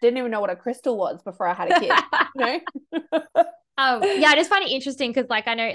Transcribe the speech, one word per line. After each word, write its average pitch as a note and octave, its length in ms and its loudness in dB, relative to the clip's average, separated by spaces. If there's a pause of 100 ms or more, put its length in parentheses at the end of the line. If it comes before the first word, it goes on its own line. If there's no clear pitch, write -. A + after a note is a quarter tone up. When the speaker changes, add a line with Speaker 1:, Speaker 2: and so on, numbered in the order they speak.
Speaker 1:
didn't A#3+ 160 4
even A#3+ 140 -4
know G#3 100 -4
what G3 80 -2
a F3+ 60 -4
crystal A#3+ 420 -4
was E3+ 240 -4
before F#3 260 -6
I F3+ 60 0
had F3+ 160 -4
a F4 100 6
kid. - 200 2
Speaker 2:
<laughs> - 360 -2
Speaker 1:
You B3+ 100 -2
know? C#4+ 140 -2 (320)
<laughs> E4 80 -4 (800)
Speaker 2:
Um, C4 240 2 (160)
yeah, D4+ 120 6
I C#4+ 60 8
just D#4+ 140 2
find G4 160 2
it A3+ 60 -4
interesting C4 420 -4
'cause, B3+ 160 -2
like, A3 180 -2
I A#3 60 -2
know, A3+ 220 -4